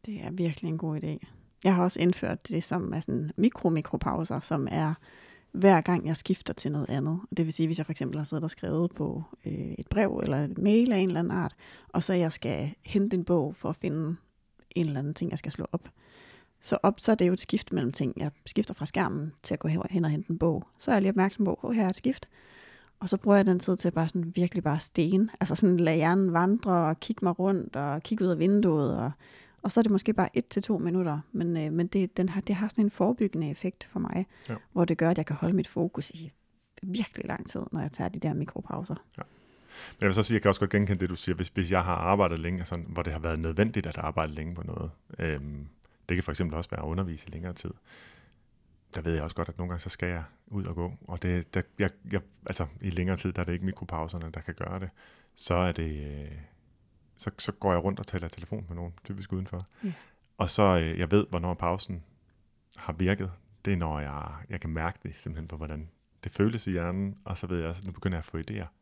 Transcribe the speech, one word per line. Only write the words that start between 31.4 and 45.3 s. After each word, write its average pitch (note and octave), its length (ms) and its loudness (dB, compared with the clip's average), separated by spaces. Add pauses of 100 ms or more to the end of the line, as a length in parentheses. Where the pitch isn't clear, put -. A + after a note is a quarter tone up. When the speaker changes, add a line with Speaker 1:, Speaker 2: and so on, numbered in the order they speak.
Speaker 1:
øh, D#3 160 -2
men F3 140 2
det, G3 300 0
den F3+ 120 2
har, F#3+ 120 -2
det G3+ 140 0
har G#3 120 -2
sådan G#3 180 2
en G3+ 60 2
forebyggende F3+ 580 0
effekt - 340 -6
for - 160 -8
mig, - 260 -2 (240)
Speaker 2:
Ja. A2+ 60 -4 (160)
Speaker 1:
hvor F3 140 4
det E3 120 0
gør, E3 120 4
at F#3 80 4
jeg D#3 80 0
kan D#3 100 -4
holde E3+ 200 0
mit - 120 0
fokus - 440 -4
i D#3+ 200 -14 (520)
virkelig F#3+ 440 -4
lang - 220 -6
tid, - 120 -6 (100)
når D#3+ 100 -4
jeg D3+ 100 -4
tager - 180 -4
de F3+ 100 -8
der D#3 140 0
mikropauser. - 600 -6 (220)
Speaker 2:
Ja. - 60 -12 (680)
Men - 100 -20
jeg G#2 60 4
vil F#2+ 60 6
så G#2+ 100 4
sige, A2+ 120 2
jeg G2 60 4
kan G2+ 80 6
også F#2+ 120 4
godt G2 100 2
genkende G2+ 280 2
det, F2+ 100 0
du F2 60 -2
siger, F2+ 200 -4
hvis, F2 120 -2
hvis F2+ 240 -2
jeg F2+ 120 4
har F2 120 0
arbejdet F2 440 4
længe, F2 260 -2
sådan, E2+ 240 -6
hvor E2+ 140 -4
det E2 100 -2
har D#2 60 -6
været D#2+ 200 -2
nødvendigt E2+ 480 0
at D#2+ 100 -8
arbejde D#2 360 -2
længe D#2+ 220 -8
på E2+ 80 -8
noget. E2 280 -6 (280)
Øhm, D2 480 -6 (420)